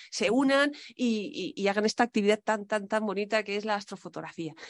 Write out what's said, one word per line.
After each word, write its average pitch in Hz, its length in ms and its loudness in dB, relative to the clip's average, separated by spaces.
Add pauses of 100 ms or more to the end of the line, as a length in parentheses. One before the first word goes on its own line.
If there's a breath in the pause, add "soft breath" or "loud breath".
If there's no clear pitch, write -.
(100)
se 196 200 0
unan 277 420 4 (220 loud breath)
y, 214 640 -2
y, - 60 -8
y 196 60 4
hagan 202 160 2
esta 220 200 2
actividad 214 360 2
tan, 214 260 -2
tan, 208 220 -2
tan 220 160 0
bonita 208 380 0
que 202 140 -6
es 208 100 -6
la 214 80 0
astrofotografía. 160 800 -10 (160 loud breath)